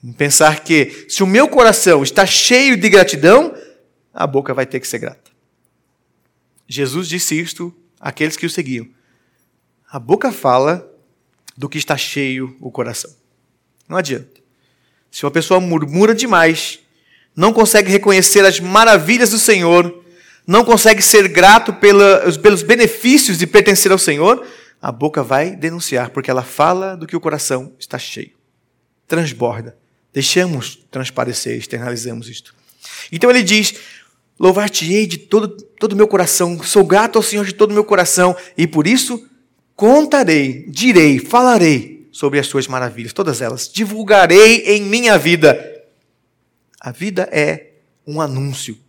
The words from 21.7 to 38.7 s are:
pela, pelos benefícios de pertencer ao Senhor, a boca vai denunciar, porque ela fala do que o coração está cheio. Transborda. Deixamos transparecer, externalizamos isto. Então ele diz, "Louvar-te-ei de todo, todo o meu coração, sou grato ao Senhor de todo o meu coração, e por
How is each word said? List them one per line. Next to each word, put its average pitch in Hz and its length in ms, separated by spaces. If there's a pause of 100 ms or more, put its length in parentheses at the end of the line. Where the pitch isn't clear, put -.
pela, 202 640
pelos 196 240
benefícios 233 760
de 175 100
pertencer 202 460
ao 190 60
Senhor, 185 480 (340)
a - 100
boca 143 320
vai 143 320
denunciar, 160 560
porque 131 200
ela 127 120
fala 180 540
do 160 100
que 170 100
o 160 40
coração 147 580
está - 200
cheio. - 340 (720)
Transborda. 117 680 (380)
Deixamos 147 640 (120)
transparecer, 123 680
externalizamos 117 680
isto. - 260 (580)
Então 175 160
ele 247 140
diz, 208 320 (640)
"Louvar-te-ei 190 680
de 165 120
todo, 214 300
todo - 440
o 196 40
meu 214 120
coração, 175 540
sou 202 220
grato 208 320
ao 214 60
Senhor 208 220
de 190 80
todo 214 180
o 208 40
meu 208 100
coração, 180 500 (220)
e 165 100
por 156 200